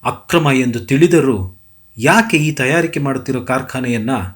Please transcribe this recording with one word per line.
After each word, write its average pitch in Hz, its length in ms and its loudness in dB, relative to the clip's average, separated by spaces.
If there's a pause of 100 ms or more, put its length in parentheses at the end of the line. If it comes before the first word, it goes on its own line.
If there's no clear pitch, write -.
ಅಕ್ರಮ 156 480 0
ಎಂದು 123 280 0
ತಿಳಿದರೂ 135 800 2 (380)
ಯಾಕೆ 180 380 2
ಈ 151 160 0
ತಯಾರಿಕೆ 151 480 0
ಮಾಡುತ್ತಿರೋ 131 420 -4
ಕಾರ್ಖಾನೆಯನ್ನ 127 680 -4 (260)